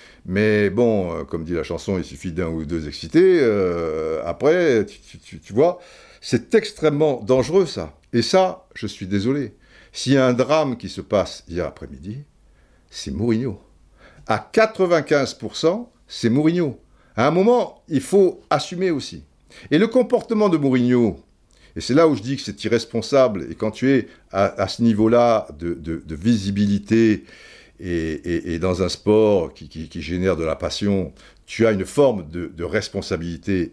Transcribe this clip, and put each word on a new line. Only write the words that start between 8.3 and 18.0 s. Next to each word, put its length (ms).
je 120
suis 200
désolé. 480
S'il 220
y 40
a 100
un 60
drame 440
qui 120
se 120
passe 460
hier 180
après-midi, 580
c'est 220
Mourinho. 480
À 100
quatre-vingt-quinze 960
pour 220
cent, 360
c'est 220
Mourinho. 500
À 120
un 40
moment, 560
il 140